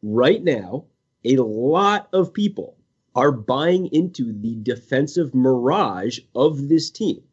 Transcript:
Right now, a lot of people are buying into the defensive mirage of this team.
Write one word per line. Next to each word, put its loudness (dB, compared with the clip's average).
Right 2
now, -4
a 4
lot 0
of 0
people -4
are 4
buying 0
into -2
the -6
defensive -2
mirage 0
of 2
this 2
team. -4